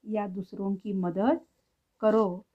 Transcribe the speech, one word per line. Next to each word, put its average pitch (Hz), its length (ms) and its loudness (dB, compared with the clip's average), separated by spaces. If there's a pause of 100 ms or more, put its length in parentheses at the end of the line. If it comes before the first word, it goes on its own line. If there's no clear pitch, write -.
या 214 180 -2
दूसरों 196 500 -4
की 202 160 -6
मदद 190 480 0 (600)
करो 214 540 2